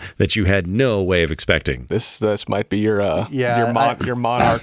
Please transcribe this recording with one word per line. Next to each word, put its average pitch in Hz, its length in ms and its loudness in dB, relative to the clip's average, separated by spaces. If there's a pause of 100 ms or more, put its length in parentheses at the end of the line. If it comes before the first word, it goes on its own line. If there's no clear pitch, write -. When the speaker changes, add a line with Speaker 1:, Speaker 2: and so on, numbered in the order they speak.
(160)
Speaker 1:
that - 200 0
you 107 80 0
had 95 220 2
no 104 360 0
way 90 220 2
of 78 80 -2
expecting? 76 540 -2
Speaker 2:
This, - 320 -4
this 104 300 -2
might 104 220 -2
be 101 80 0
your, 104 240 2
uh, 92 280 0
Speaker 3:
Yeah, 120 340 0
Speaker 2:
your 117 100 -2
mon-, 117 260 2
Speaker 3:
I, - 60 -6
Speaker 2:
your 123 80 -4
monarch 120 480 0